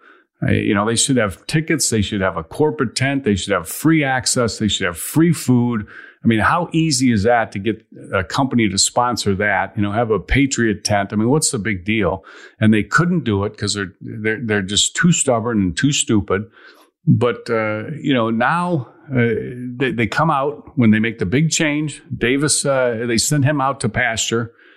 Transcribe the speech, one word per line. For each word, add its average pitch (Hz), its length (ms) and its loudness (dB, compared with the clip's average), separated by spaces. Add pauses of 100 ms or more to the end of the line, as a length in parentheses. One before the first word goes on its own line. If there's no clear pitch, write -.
(420)
Uh, - 80 0
you 104 240 2
know, 101 100 2
they 113 120 0
should 131 220 2
have 104 280 -2
tickets. 160 420 -2
They 110 140 2
should 101 180 -4
have 92 160 0
a 82 60 -6
corporate 151 540 -2
tent. 135 260 -2
They 104 140 2
should 98 160 -4
have 87 160 -2
free 156 340 2
access. 127 560 -2
They 110 80 0
should 95 200 -2
have 85 120 -4
free 165 340 4
food. 120 540 0 (380)
I - 20 -2
mean, 113 140 4
how 165 320 0
easy 135 400 2
is 101 100 2
that 113 300 2
to 104 80 -8
get 104 260 -4 (260)
a 98 120 0
company 120 440 0
to 95 80 -6
sponsor 113 600 0
that, 98 400 -2
you 104 80 0
know, 101 80 -2
have 113 180 0
a 104 80 2
Patriot 117 640 0
tent? 101 300 -2
I 107 40 -2
mean, 107 120 0
what's 151 240 0
the 113 80 -4
big 95 240 -4
deal? 98 400 -2 (340)
And 110 160 4
they 104 80 2
couldn't 175 400 0
do 101 220 0
it 107 120 -6
'cause 104 180 -4
they're, 98 260 -6
they're, 110 440 -4
they're 107 180 0
just 95 340 -2
too 175 160 6
stubborn 113 500 0
and 87 140 0
too 143 160 2
stupid. 101 500 0 (640)
But, 117 440 2
uh, 110 400 -2 (100)
you 143 140 0
know, 113 160 2
now, 151 580 0 (260)
uh, 117 200 2 (420)
they, 131 160 0
they 113 140 -2
come 156 240 0
out 143 460 -4
when 117 140 6
they 107 80 6
make 120 200 -2
the 107 80 -2
big 147 240 2
change. 151 520 -2 (140)
Davis, 139 480 0
uh, 123 420 0
they 117 120 0
send 147 260 0
him 147 160 0
out 135 200 -2
to 113 100 -2
pasture. 117 640 -2 (220)